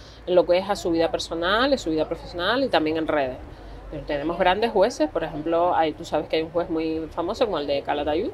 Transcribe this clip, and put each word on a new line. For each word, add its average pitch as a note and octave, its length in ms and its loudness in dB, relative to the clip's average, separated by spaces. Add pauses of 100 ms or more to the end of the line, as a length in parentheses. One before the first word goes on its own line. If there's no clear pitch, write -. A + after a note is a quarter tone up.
(260)
en F3+ 100 4
lo E3+ 100 8
que F3 120 4
es F#3+ 120 -2
a G3 60 2
su F3+ 160 -2
vida E3 180 2
personal, F3+ 640 0
en C4 60 2
su E3 120 -4
vida D#3 160 0
profesional F#3 560 -2
y B3 60 0
también D#3 300 2
en D#3 100 -2
redes. C#3 300 0 (520)
Pero C#3+ 140 -10
tenemos D#3 340 -2
grandes F#3+ 320 2
jueces, A3 400 2
por D#3+ 140 -2
ejemplo, E3 500 0
hay, D#3 200 2
tú E3+ 100 -12
sabes E3 240 -2
que E3+ 80 0
hay D#3+ 60 2
un E3 80 -6
juez E3+ 200 -2
muy D#3+ 420 -2
famoso F#3+ 340 0
como F#3 120 0
el D3 80 -2
de C#3 160 0
Calatayud, D3+ 520 0